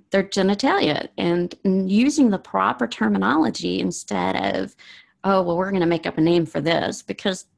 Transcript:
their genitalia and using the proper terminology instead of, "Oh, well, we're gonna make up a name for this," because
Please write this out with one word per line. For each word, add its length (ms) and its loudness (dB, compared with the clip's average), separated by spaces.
their 120 2
genitalia 840 0
and 460 0
using 680 2
the 100 2
proper 480 -2
terminology 920 0
instead 760 -4
of, 200 -6
"Oh, 180 2
well, 160 -2
we're 140 -2
gonna 160 2
make 180 0
up 140 -8
a 20 2
name 240 4
for 160 -6
this," 400 -2
because 440 -6